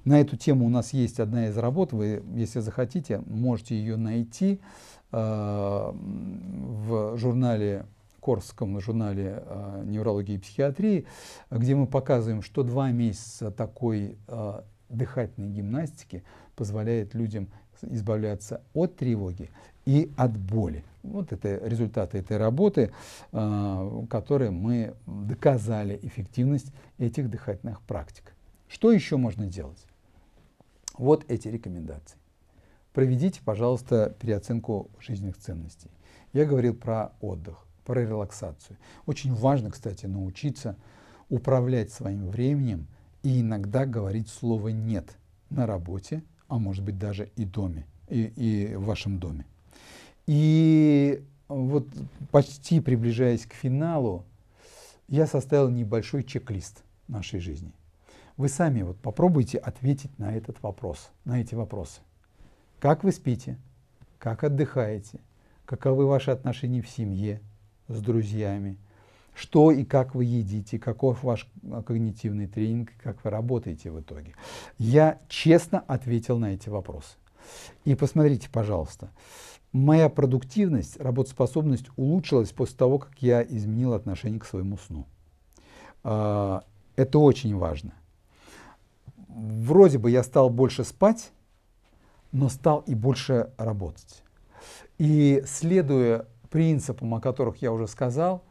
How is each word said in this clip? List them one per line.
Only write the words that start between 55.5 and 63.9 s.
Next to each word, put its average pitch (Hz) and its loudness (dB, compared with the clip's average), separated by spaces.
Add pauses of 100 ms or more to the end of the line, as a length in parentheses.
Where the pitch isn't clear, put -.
небольшой 120 -2
чек-лист - -8 (240)
нашей 101 -8
жизни. 85 -10 (640)
Вы 139 0
сами 139 0
вот 90 -6
попробуйте 151 2
ответить 139 -4
на 107 -6
этот 113 -8
вопрос, 98 -8 (160)
на 120 -2
эти 113 -6
вопросы. 101 -8 (800)
Как 156 4
вы 190 4
спите? 127 -4 (640)